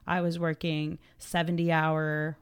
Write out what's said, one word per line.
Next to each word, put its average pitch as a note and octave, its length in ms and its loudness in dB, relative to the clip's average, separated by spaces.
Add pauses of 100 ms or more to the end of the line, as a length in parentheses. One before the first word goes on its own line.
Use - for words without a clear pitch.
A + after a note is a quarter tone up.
I F3+ 140 0
was E3+ 180 0
working D#3+ 580 -2 (220)
seventy-hour D#3+ 1200 0